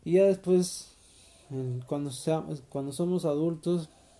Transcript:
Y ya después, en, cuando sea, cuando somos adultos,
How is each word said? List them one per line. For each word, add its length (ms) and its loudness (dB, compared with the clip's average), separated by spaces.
Y 100 -4
ya 120 8
después, 680 2
en, 360 -6
cuando 240 -4
sea, 320 -2
cuando 200 -6
somos 360 -2
adultos, 640 -2